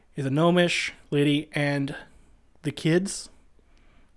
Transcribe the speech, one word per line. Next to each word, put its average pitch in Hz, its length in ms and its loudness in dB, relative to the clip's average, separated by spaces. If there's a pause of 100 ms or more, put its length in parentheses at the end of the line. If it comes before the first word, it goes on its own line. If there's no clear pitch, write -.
(160)
is 139 100 -4
a 135 40 -2
gnomish 170 640 2 (180)
lady, 147 420 0
and 143 420 -2 (680)
the 143 100 -4
kids 180 580 -2 (880)